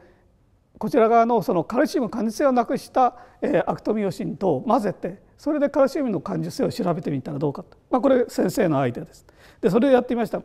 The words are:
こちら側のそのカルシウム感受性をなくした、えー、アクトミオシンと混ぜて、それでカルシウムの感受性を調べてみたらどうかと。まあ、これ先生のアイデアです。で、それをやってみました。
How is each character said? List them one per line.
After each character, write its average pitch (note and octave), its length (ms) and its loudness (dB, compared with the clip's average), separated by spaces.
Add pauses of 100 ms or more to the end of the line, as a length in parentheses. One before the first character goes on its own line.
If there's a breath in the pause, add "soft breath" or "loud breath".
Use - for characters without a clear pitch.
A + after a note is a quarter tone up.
(800 soft breath)
こ G#3+ 120 -4
ち D4+ 60 0
ら A3 120 6
側 A#3 160 6
の A#3 180 2
そ A3 120 -2
の F3 80 2
カ A3+ 160 -4
ル D4+ 80 4
シ - 120 -4
ウ C4+ 40 0
ム G#3 80 -4
感 G#3+ 140 -6
受 A3 80 -4
性 D4 140 0
を C4 60 4
な A#3+ 140 2
く C#4 120 -2
し - 120 -12
た、 B3+ 260 2 (240 loud breath)
え - 200 2
ー、 - 100 -2
ア F3 60 -4
ク - 60 -18
ト A#3 120 -2
ミ G#3+ 100 -2
オ F#3+ 60 0
シ - 140 -8
ン E3 120 -6
と D#3+ 300 0
混 A#3+ 140 2
ぜ G3+ 120 -2
て、 - 300 -10 (160)
そ D4 140 -4
れ D4+ 80 0
で C#4+ 80 2
カ C#4+ 140 2
ル C4+ 60 4
シ E4 120 -4
ウ C#4 40 -2
ム B3 60 -2
の - 100 -2
感 F3+ 200 -6
受 D#3+ 100 -6
性 - 140 -4
を E3 80 -2
調 F3+ 220 -2
べ E3+ 60 -4
て E3+ 100 -6
み C#3 120 -4
た - 100 -10
ら C#3+ 60 -8
ど C#3+ 100 -2
う C#3 40 -2
か F3 100 -12
と。 - 140 -20 (140)
ま C4 80 0
あ、 - 20 2
こ C4+ 80 2
れ B3 200 4
先 G#3 220 -2
生 G3+ 180 0
の C#3+ 120 2
ア C#3 60 0
イ A#2+ 60 -2
デ B2+ 80 -10
ア D#3+ 40 -12
で - 80 -20
す。 - 140 -20 (340 soft breath)
で、 B3 100 2
そ B3 80 2
れ B3+ 100 4
を - 40 4
や A#3+ 80 6
っ A#3 60 -6
て - 80 -4
み A#3+ 60 -2
ま A3 60 -2
し - 40 -12
た。 - 140 -6